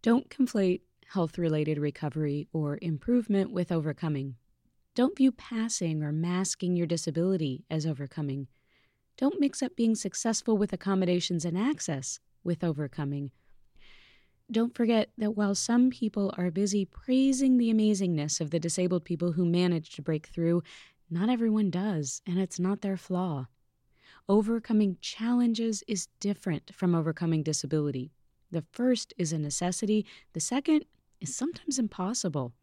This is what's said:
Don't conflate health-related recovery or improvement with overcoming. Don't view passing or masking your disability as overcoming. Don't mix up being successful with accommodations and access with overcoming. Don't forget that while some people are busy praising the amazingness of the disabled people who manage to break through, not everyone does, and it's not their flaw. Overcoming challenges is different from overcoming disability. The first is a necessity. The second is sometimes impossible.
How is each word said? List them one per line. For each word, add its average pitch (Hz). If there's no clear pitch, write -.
Don't 240
conflate 196
health-related 156
recovery 147
or 147
improvement 196
with 185
overcoming. 147
Don't 254
view 262
passing 196
or 147
masking 180
your 170
disability 165
as 156
overcoming. 139
Don't 294
mix 277
up -
being 226
successful 220
with 202
accommodations 180
and 170
access 190
with 175
overcoming. 143
Don't 233
forget 226
that 214
while 202
some 240
people 214
are 180
busy 196
praising 262
the 226
amazingness 190
of 151
the 165
disabled 170
people 170
who 175
manage 170
to -
break 156
through, 170
not 175
everyone 220
does, 175
and 180
it's 190
not 190
their 196
flaw. 175
Overcoming 214
challenges 226
is 196
different 196
from 175
overcoming 165
disability. 147
The 165
first 247
is 160
a 165
necessity. 185
The 165
second 294
is 160
sometimes 277
impossible. 170